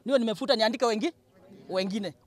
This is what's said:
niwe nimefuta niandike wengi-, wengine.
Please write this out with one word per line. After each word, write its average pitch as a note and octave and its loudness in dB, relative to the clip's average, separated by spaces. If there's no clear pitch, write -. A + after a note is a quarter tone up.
niwe C4 2
nimefuta A#3 0
niandike A3+ 2
wengi-, A#3 0
wengine. F#3+ -4